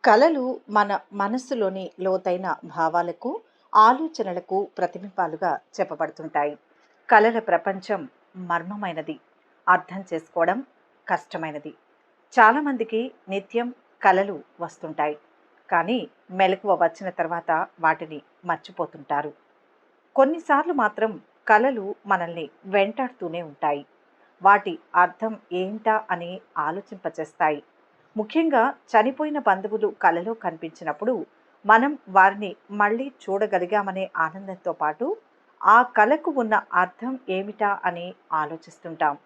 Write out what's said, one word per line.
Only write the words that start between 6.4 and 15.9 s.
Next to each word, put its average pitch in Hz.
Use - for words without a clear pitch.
కళల 226
ప్రపంచం 190
మర్మమైనది, 170
అర్థం 185
చేసుకోవడం 165
కష్టమైనది. 156
చాలామందికి 226
నిత్యం 196
కలలు 196
వస్తుంటాయి, 156
కానీ 185